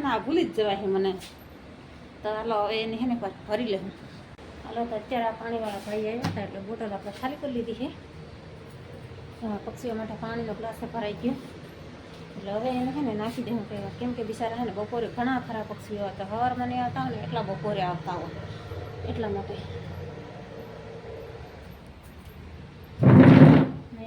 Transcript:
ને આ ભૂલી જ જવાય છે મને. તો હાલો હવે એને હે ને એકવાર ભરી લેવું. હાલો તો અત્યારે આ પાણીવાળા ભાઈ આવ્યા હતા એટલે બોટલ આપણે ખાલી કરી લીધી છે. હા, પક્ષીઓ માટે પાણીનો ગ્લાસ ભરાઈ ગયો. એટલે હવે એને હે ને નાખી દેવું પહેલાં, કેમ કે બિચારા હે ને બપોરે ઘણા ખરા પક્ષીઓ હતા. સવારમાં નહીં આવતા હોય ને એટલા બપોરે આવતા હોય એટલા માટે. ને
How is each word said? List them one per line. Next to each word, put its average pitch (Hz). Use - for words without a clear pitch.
ને 277
આ 220
ભૂલી 311
જ -
જવાય 202
છે 202
મને. 190
તો 214
હાલો 220
હવે 220
એને 226
હે 254
ને 240
એકવાર 196
ભરી 220
લેવું. 185
હાલો 233
તો 226
અત્યારે 233
આ 220
પાણીવાળા 220
ભાઈ 214
આવ્યા 240
હતા 202
એટલે 196
બોટલ 220
આપણે 202
ખાલી 277
કરી 262
લીધી 220
છે. 277
હા, 214
પક્ષીઓ 226
માટે 214
પાણીનો 226
ગ્લાસ 220
ભરાઈ 208
ગયો. 254
એટલે 196
હવે 233
એને 254
હે 294
ને 226
નાખી 240
દેવું 214
પહેલાં, 202
કેમ 247
કે 247
બિચારા 226
હે 247
ને 175
બપોરે 214
ઘણા 247
ખરા 226
પક્ષીઓ 208
હતા. 190
સવારમાં 247
નહીં 247
આવતા 262
હોય 240
ને 214
એટલા 220
બપોરે 190
આવતા 180
હોય 165
એટલા 233
માટે. 196
ને 220